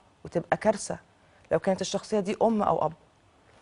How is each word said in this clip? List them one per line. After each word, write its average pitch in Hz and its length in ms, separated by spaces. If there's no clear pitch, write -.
وتبقى 165 320
كارثه - 420
لو 165 60
كانت 190 220
الشخصيه 202 400
دي 190 220
ام 214 200
او - 240
اب. 160 60